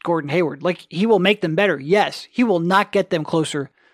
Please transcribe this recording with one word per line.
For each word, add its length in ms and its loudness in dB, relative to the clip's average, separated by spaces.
Gordon 280 -2
Hayward. 320 -2
Like, 260 -4
he 160 -2
will 140 4
make 220 2
them 120 -2
better, 260 0
yes. 520 0
He 120 -2
will 160 2
not 320 0
get 200 0
them 120 -2
closer 460 -4